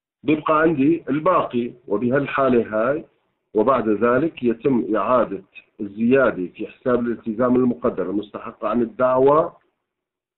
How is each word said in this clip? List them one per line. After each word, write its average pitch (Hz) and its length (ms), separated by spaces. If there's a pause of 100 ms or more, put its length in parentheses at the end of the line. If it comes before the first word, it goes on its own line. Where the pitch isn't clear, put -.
(240)
بيبقى 151 380
عندي 160 480
الباقي. 139 640 (140)
وبهالحالة 120 1040
هاي 156 140 (480)
وبعد 110 360
ذلك 120 540
يتم 117 520
إعادة 101 480 (360)
الزيادة 107 680
في 98 200
حساب 123 320
الالتزام 117 560
المقدر 117 540
المستحق 107 560
عن 113 160
الدعوة 131 800 (760)